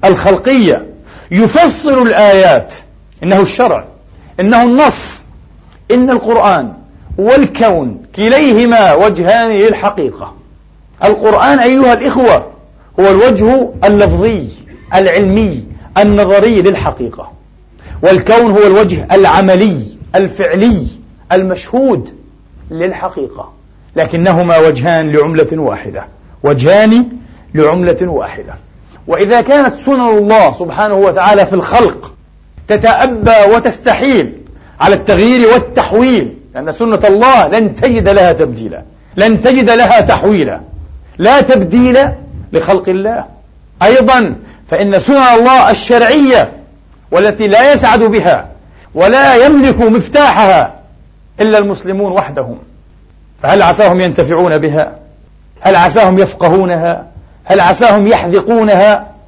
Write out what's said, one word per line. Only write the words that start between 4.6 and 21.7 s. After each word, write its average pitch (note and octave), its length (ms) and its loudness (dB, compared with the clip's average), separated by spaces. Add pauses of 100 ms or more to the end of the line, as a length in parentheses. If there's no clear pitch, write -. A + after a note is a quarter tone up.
النص. B3 640 -2 (640)
إن B3+ 200 0
القرآن G3+ 640 -2 (460)
والكون G3 840 0 (140)
كليهما A#3 800 2
وجهان G3+ 560 0
للحقيقة. G3 840 -4 (680)
القرآن G#3+ 540 0
أيها B3+ 340 2
الإخوة A#3 540 0 (540)
هو F#3+ 100 4
الوجه A3+ 600 2 (140)
اللفظي G3 640 0 (460)
العلمي F#3+ 680 0 (340)
النظري G3+ 640 2
للحقيقة، D3 680 -4 (680)
والكون G#3+ 480 2
هو G#3 160 4
الوجه F#3+ 460 0
العملي F#3 680 2 (320)
الفعلي F#3+ 720 -2 (460)
المشهود F#3+ 840 -4 (560)